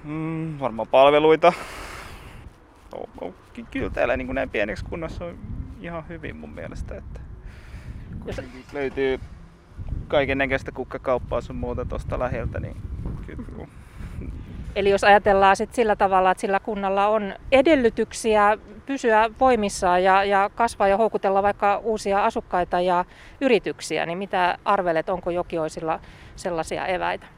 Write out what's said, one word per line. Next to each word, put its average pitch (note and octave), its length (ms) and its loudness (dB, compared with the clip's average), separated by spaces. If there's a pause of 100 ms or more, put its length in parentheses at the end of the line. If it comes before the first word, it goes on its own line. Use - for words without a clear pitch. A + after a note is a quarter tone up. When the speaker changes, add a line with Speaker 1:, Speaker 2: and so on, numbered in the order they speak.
Speaker 1:
Mm, D#3+ 560 -6
varmaan A2+ 280 -4
palveluita. D3+ 640 8 (1400)
No, - 80 -10 (180)
no, - 120 -10 (200)
ky-, A#3 180 -16
kyllä A#3+ 180 -6
täällä C3 280 0
niin B2+ 100 -6
kuin C3 80 -8
näin C3+ 140 -4
pieneksi G3+ 360 -4
kunnassa E3+ 400 -10
on E3+ 120 -14 (440)
ihan E3+ 280 -10
hyvin D#3+ 260 -12
mun D#3 140 -16
mielestä, - 480 -12
että - 220 -16 (1040)
Speaker 2:
Jos - 100 -10
Speaker 1:
kuitenkin C3 280 -14 (100)
löytyy C3+ 460 -2 (880)
kaikennäköistä C3+ 640 0
kukkakauppaa B2+ 680 -4
sun C3 140 -12
muuta B2 300 -6
tosta - 340 -6
läheltä, B2 400 -4
niin - 180 -10 (480)
kyllä. - 420 -12 (1080)
Speaker 2:
Eli G3+ 140 2
jos G3 140 4
ajatellaan G3+ 520 8
sit G#3+ 180 -6
sillä A3 220 2
tavalla, F#3 360 4
että F#3 100 -2
sillä G3 180 0
kunnalla G3 480 -2
on G#3+ 260 -2 (180)
edellytyksiä A3+ 1040 4 (280)
pysyä A3+ 440 2 (100)
voimissaan G3+ 640 4
ja, F#3+ 200 6
ja G3+ 320 2
kasvaa A3+ 320 2
ja G3 100 4
houkutella G3 460 2
vaikka G3+ 340 2
uusia G#3 480 0
asukkaita F#3 560 0
ja F3+ 240 2 (360)
yrityksiä, E3 640 0
niin E3 120 -6
mitä F#3 480 0
arvelet, F3 440 0
onko F3+ 220 -4
Jokioisilla E3 680 -4 (360)
sellaisia D#3+ 520 -6
eväitä? F3+ 380 -4 (120)